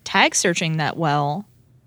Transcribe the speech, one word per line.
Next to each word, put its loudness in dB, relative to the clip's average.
tag 2
searching 0
that -2
well, 0